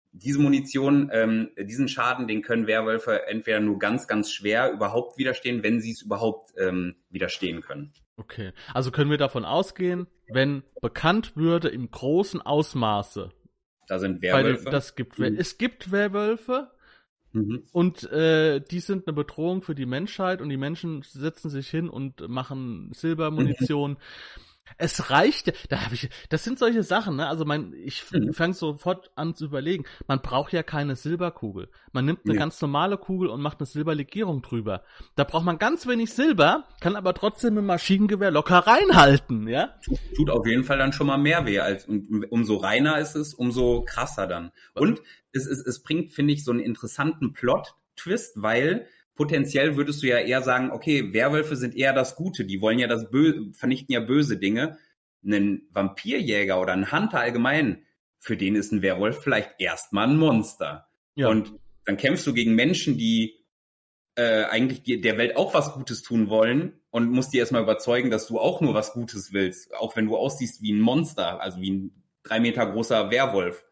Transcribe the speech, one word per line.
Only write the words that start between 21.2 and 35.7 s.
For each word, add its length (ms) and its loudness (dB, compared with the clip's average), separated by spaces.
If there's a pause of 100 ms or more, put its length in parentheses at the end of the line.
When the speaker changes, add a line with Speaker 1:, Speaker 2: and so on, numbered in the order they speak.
Speaker 2:
sich 180 -6
hin 200 -4
und 400 -8
machen 640 -8
Silbermunition. 1000 -2
Speaker 1:
Mhm. 40 -8 (840)
Speaker 2:
Es 320 -4
reicht, 420 4 (180)
da 140 -2
hab 80 -6
ich, 160 -6 (220)
das 120 -2
sind 160 -4
solche 240 2
Sachen, 340 0
ne? 120 -2
Also 160 -2
mein, 300 -4
ich 260 -12
f-, 120 -18
Speaker 1:
Mhm. 200 2
Speaker 2:
fang 220 0
sofort 600 -4
an 200 -4
zu 100 -10
überlegen. 400 -4 (240)
Man 140 0
braucht 320 -2
ja 80 0
keine 340 -4
Silberkugel. 720 -6 (240)
Man 140 0
nimmt 180 0
eine 80 2
Speaker 1:
Nee. 60 2
Speaker 2:
ganz 240 -2
normale 340 0
Kugel 320 -2
und 140 -6
macht 180 -6
eine 60 -6
Silberlegierung 760 -4
drüber. 420 -6 (340)
Da 80 4
braucht 200 -2
man 140 0
ganz 280 0